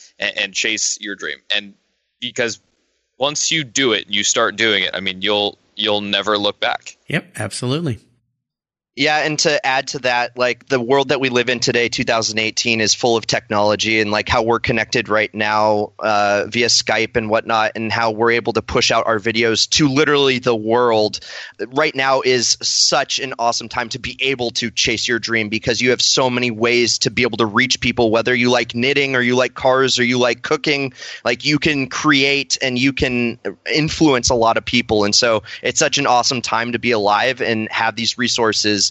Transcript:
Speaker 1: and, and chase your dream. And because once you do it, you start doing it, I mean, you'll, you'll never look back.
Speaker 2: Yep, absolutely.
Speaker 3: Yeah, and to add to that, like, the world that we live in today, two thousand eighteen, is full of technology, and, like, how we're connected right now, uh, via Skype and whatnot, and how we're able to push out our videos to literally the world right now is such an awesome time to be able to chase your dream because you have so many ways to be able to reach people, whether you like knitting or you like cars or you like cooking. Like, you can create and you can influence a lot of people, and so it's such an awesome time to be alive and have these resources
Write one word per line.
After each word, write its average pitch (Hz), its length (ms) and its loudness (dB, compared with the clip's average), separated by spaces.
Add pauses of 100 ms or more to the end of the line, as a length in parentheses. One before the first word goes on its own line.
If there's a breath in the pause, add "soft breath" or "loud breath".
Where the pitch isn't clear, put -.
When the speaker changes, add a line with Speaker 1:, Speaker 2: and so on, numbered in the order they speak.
(180 loud breath)
Speaker 1:
and, 101 180 -4
and 101 160 -2
chase 110 480 -4
your 104 160 -10
dream. 78 220 -10 (180)
And 104 200 -8 (440)
because 120 400 -6 (600)
once 147 320 -4
you 160 120 0
do 123 300 -2
it, - 160 -4
you 101 140 -2
start 110 320 0
doing 107 260 2
it, 87 140 -2
I 90 40 -6
mean, 92 220 -6
you'll, 104 380 -2 (160)
you'll 104 260 0
never 104 380 0
look 101 200 -2
back. - 460 -6
Speaker 2:
Yep, - 300 -6
absolutely. 123 640 -6 (920)
Speaker 3:
Yeah, 151 260 0
and 151 200 -2
to 147 260 0
add 131 240 -2
to 143 100 -8
that, 120 380 -2
like, 123 300 -2
the 135 120 2
world 135 300 2
that 135 120 0
we 131 80 0
live 120 180 2
in 120 140 0
today, 120 260 2
two 123 160 -4
thousand 110 360 0
eighteen, 110 420 0
is 104 120 2
full 120 220 2
of 110 100 -2
technology, 107 760 0
and, 104 100 0
like, 104 160 0
how 123 160 2
we're 113 160 2
connected 113 480 -2
right 107 260 0
now, 107 680 0
uh, 101 500 2
via 117 180 0
Skype 110 480 0
and 110 140 -2
whatnot, 110 460 0
and 110 140 -4
how 113 220 0
we're 113 200 2
able 117 200 0
to 107 100 -2
push - 300 0
out 113 160 2
our 113 100 2
videos 113 520 0
to 151 180 4
literally 139 520 2
the 123 140 2
world 110 680 2 (460 loud breath)
right 143 280 0
now 135 240 2
is 123 420 2
such - 580 0
an 127 200 -6
awesome 117 300 -2
time 123 180 -4
to 127 100 -8
be 123 220 -10
able 127 320 -2
to - 180 -4
chase - 380 -2
your 117 120 0
dream 110 280 -2
because 110 320 -2
you 123 120 2
have 113 100 0
so 131 280 2
many 123 220 0
ways 117 460 2
to - 120 -2
be 110 120 -2
able 113 160 0
to 117 80 2
reach 120 340 0
people, 120 320 2
whether 113 240 2
you 123 160 2
like 120 240 0
knitting 135 400 0
or 123 60 2
you 123 160 2
like 123 160 0
cars 131 460 2
or 123 40 2
you 123 160 2
like 120 220 2
cooking. 139 500 -2 (320 loud breath)
Like, 120 220 -2
you 147 140 2
can 139 280 0
create 139 760 0
and 131 160 0
you 135 140 2
can 123 480 -2 (340)
influence 147 560 2
a 135 60 2
lot 113 220 2
of - 80 -2
people, 113 400 0
and 104 100 0
so 113 280 2 (200 loud breath)
it's 127 160 -2
such 143 180 0
an 139 100 0
awesome 120 340 2
time 117 320 -2
to 117 40 0
be 120 140 0
alive 110 480 2
and 110 320 -2
have 113 240 -2
these 113 220 -4
resources 110 720 0